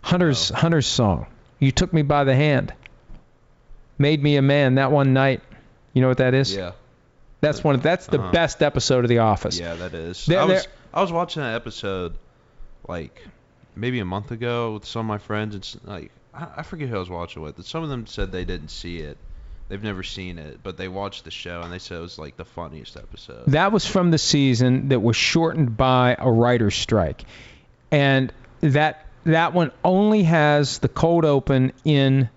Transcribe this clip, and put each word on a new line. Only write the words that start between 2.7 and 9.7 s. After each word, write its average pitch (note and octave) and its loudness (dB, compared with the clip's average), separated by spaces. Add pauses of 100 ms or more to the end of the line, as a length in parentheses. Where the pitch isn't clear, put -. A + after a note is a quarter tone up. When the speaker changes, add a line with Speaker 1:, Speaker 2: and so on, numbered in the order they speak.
Speaker 1:
Made C#3+ 2
Me D3 4
a C#3 4
Man C#3 4
that C3+ 2
one C3+ 4
night. C3+ 2 (540)
You C3 4
know C3 4
what B2+ 0
that B2+ 2
is? C3 0
Speaker 2:
Yeah. F2+ -10 (680)
Speaker 1:
That's D3 -2
one C#3+ 4
of, B2 0
that's E3 0
the - -2
Speaker 2:
Uh-huh. F#2 -4
Speaker 1:
best E3 0
episode C3+ 2
of A#2+ 0
The A#2 4
Office. G#2 0
Speaker 2:
Yeah, E2+ -8